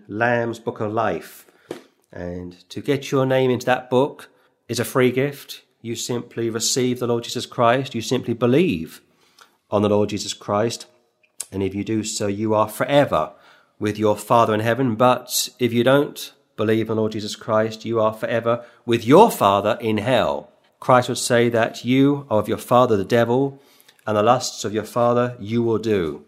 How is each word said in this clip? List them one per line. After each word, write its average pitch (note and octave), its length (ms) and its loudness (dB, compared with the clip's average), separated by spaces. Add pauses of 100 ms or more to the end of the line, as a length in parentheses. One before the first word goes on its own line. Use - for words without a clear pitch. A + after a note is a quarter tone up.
Lamb's A#2 520 -2
Book - 200 -8
of G#2+ 140 -6
Life. G#2+ 540 -6 (640)
And F2 580 -12
to - 120 -14
get C3+ 300 -4
your C3 140 2
name C3 240 2
into A#2+ 160 -2
that - 240 -2
book C3+ 400 -2 (380)
is A#2 120 -6
a A2+ 60 -2
free B2+ 260 2
gift. C#3 520 -6 (180)
You A2+ 140 -10
simply A#2 560 -6
receive B2 480 -2
the B2 80 -4
Lord A#2 160 0
Jesus - 240 -8
Christ. B2+ 480 0
You A#2 60 -4
simply A#2 340 -2
believe B2 680 0 (680)
on G#2 100 2
the G#2 80 4
Lord G#2 200 2
Jesus G2+ 260 -8
Christ. G#2+ 500 -4 (680)
And G2 120 -4
if F#2+ 100 -4
you G2+ 100 -4
do G#2+ 200 -4
so, G#2+ 240 -6
you G#2+ 260 -2
are G#2+ 160 2
forever C#3 640 0 (480)
with G#2 180 -4
your G#2+ 180 2
Father A2+ 380 2
in G#2 60 0
heaven. A#2 360 0
But - 600 0
if A#2 160 0
you A#2 100 2
don't C#3 500 0 (220)
believe A2 260 0
in A2 140 -4
the A2 60 0
Lord A2 120 -2
Jesus G#2 220 -8
Christ, A2 480 -2
you A2+ 160 -2
are A2 140 2
forever A#2 500 -2 (220)
with A2+ 220 0
your F#3 240 8
Father G2+ 500 2
in A2 160 0
hell. G2+ 540 0 (280)
Christ B2 300 4
would A#2+ 80 -6
say A#2+ 320 2
that A#2 340 -2
you C3+ 460 2
are G#2+ 100 2
of G#2 80 -2
your G#2+ 100 -2
father B2 380 4
the G2 80 2
devil, B2 580 0 (460)
and G#2+ 80 0
the G#2 80 2
lusts A#2+ 400 2
of G#2 100 -6
your G#2 120 -4
father A#2+ 520 0
you A2+ 240 -4
will A2+ 160 0
do. F2 500 -2